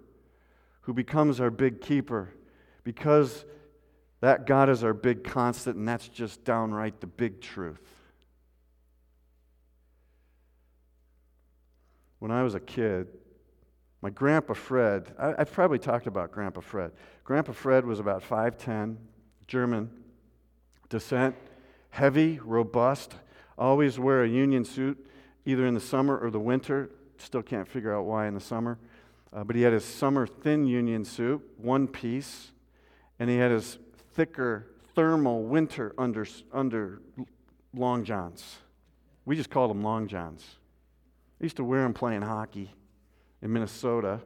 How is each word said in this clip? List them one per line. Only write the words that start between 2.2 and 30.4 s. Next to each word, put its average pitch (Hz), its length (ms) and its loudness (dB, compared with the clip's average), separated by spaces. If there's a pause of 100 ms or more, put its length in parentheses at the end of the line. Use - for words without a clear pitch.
because 147 600 2 (760)
that 127 260 4
God 135 220 6
is 120 160 2
our 110 80 2
big 120 320 0
constant, 120 520 -2
and 107 120 -4
that's 117 200 -4
just - 360 -10
downright 110 560 -2
the 95 60 -10
big 98 340 -4
truth. 85 400 -12 (4000)
When 110 120 -6
I 123 120 2
was 117 120 2
a 90 60 -6
kid, 98 460 -2 (960)
my 101 80 -6
Grandpa 143 440 2
Fred, 107 640 0
I, 151 200 -2
I've 147 140 0
probably 175 260 4
talked 120 280 -2
about 92 260 -4
Grandpa 95 280 -6
Fred. 87 320 -6 (320)
Grandpa 143 280 -2
Fred 131 340 4
was 107 140 -2
about 98 220 -2
five 117 360 -2
ten, 110 400 -6 (480)
German 120 420 0 (1000)
descent, 127 440 0 (540)
heavy, 147 520 2
robust, 117 760 0 (420)
always 135 420 4
wear 127 260 4
a 117 40 2
Union 131 360 2
suit, 135 420 -6 (400)
either 131 200 2
in 123 60 2
the 113 80 0
summer 139 380 0
or 117 120 -4
the 107 100 -2
winter. 131 500 -2 (280)
Still - 240 -6
can't 98 240 -6
figure 107 300 -4
out 98 80 -2
why 107 220 -2
in 101 80 -4
the 98 60 -6
summer. 117 380 -6 (540)
Uh, 104 120 -10
but 113 120 -4
he 120 60 4
had 120 100 8
his 107 120 2
summer 135 420 0
thin 151 400 0